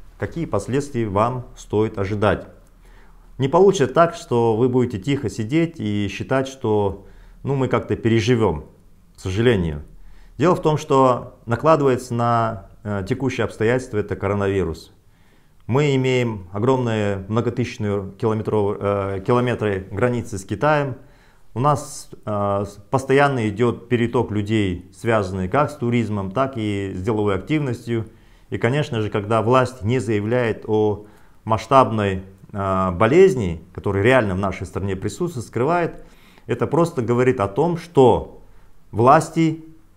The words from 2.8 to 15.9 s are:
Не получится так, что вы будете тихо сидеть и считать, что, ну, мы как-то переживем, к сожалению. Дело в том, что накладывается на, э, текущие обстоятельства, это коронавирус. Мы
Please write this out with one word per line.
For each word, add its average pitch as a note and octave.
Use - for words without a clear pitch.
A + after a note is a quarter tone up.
Не C3+
получится F3+
так, -
что A#2
вы B2+
будете B2
тихо A#2+
сидеть D3+
и G#2
считать, C3
что, G#2
ну, C3
мы D#3+
как-то A#2
переживем, A2
к -
сожалению. F#2
Дело E3+
в F3+
том, D3+
что C3
накладывается C3
на, A#2
э, G2+
текущие B2
обстоятельства, A2
это G2
коронавирус. G2
Мы C#3